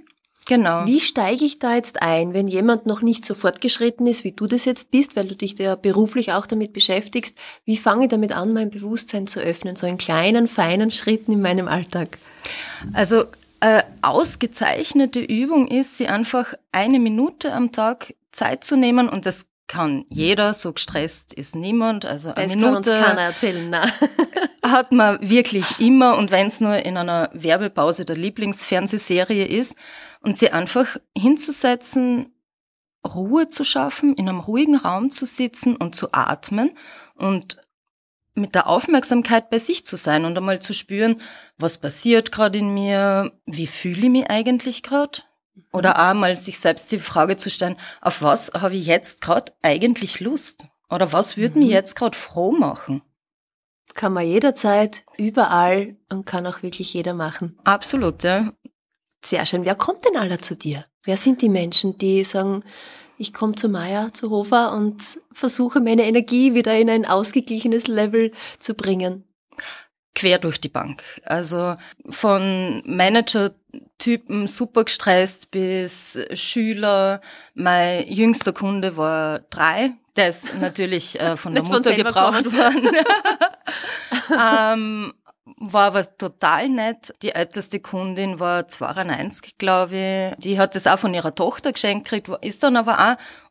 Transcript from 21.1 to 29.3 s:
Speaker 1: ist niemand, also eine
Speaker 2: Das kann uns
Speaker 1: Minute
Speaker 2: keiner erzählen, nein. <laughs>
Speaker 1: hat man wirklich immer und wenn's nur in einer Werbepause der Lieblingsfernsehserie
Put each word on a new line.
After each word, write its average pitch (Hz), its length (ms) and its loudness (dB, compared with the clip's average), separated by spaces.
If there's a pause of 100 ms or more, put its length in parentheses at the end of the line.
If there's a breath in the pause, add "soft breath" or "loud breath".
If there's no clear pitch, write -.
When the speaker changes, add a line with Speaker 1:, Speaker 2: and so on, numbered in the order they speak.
Speaker 1:
ist 139 220 -12
niemand, 214 480 -2
also 151 280 -8
eine 190 140 -4
Speaker 2:
Das 185 60 -2
kann 233 240 4
uns 196 100 -2
Speaker 1:
Minute 220 180 4
Speaker 2:
keiner 190 180 4
erzählen, 175 460 -2
nein. 170 220 2 (360)
<laughs> - 360 -6
Speaker 1:
hat 254 300 2
man 214 260 6 (100)
wirklich 220 520 2
immer 247 360 6
und 202 140 0
wenn's 196 300 2
nur 208 240 2
in 185 120 -4
einer 170 360 -2
Werbepause 165 720 0
der 160 120 -6
Lieblingsfernsehserie 196 1300 -2